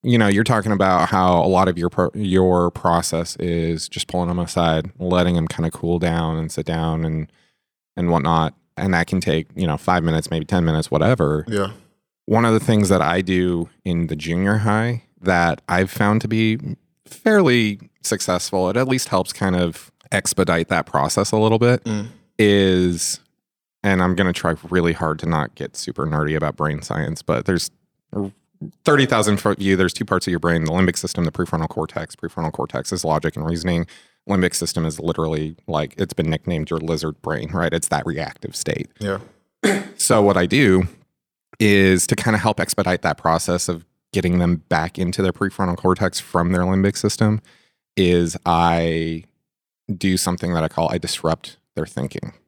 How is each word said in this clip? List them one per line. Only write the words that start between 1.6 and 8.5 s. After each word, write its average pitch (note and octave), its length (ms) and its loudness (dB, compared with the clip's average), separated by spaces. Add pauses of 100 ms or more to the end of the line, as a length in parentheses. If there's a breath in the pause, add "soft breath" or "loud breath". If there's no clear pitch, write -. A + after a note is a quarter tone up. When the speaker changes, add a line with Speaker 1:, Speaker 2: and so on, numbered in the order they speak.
Speaker 1:
of F2 80 -2
your E2+ 140 -2
pro-, F2+ 240 0
your F#2 560 2
process E2+ 680 0
is E2+ 540 -2
just - 180 -8
pulling F2+ 200 -2
them F2 100 -2
aside, E2+ 600 0
letting F2+ 360 2
them E2 120 0
kinda E2 240 -4
cool E2+ 280 -4
down E2 400 -2
and D#2+ 120 -6
sit D#2+ 140 -8
down E2 400 -2
and, D#2 260 -4 (680)
and F2 140 -2
whatnot. D#2+ 440 2 (240)